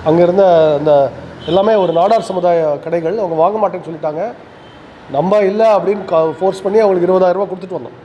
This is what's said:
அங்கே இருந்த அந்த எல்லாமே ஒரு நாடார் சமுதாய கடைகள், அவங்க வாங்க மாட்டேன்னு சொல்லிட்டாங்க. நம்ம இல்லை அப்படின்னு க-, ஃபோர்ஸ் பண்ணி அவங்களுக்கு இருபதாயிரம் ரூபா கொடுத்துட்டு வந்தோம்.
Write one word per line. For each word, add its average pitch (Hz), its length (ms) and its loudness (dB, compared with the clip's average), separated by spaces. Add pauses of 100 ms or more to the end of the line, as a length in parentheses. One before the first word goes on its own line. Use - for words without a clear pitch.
அங்கே 165 180 4
இருந்த 175 560 4
அந்த 143 320 2 (360)
எல்லாமே 196 280 2
ஒரு 180 180 0
நாடார் 196 300 2
சமுதாய 170 600 0
கடைகள், 170 360 -4
அவங்க 175 160 -4
வாங்க 196 340 0
மாட்டேன்னு 175 200 -10
சொல்லிட்டாங்க. 165 440 -8 (800)
நம்ம 175 280 0
இல்லை 208 280 2
அப்படின்னு 196 380 0
க-, 160 340 0
ஃபோர்ஸ் 190 240 -2
பண்ணி 202 160 0
அவங்களுக்கு 185 340 2
இருபதாயிரம் 185 200 2
ரூபா 190 200 -4
கொடுத்துட்டு 180 260 -10
வந்தோம். 117 260 -14